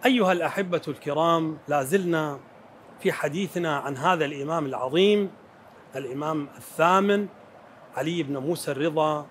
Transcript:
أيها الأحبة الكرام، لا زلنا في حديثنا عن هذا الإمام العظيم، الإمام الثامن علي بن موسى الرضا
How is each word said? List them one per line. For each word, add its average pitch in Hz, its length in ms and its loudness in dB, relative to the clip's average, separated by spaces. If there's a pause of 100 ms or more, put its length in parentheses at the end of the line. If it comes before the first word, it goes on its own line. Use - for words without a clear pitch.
أيها 233 260 4
الأحبة 175 560 -2
الكرام، 156 680 0 (100)
لا 143 140 0
زلنا 156 560 0 (640)
في 185 120 0
حديثنا 165 640 -2
عن 139 200 -4
هذا 160 280 2
الإمام 147 420 -4
العظيم، 175 640 2 (680)
الإمام 143 600 -4
الثامن 196 720 2 (680)
علي 160 260 -2
بن 139 160 -4
موسى 156 320 -4
الرضا 151 600 0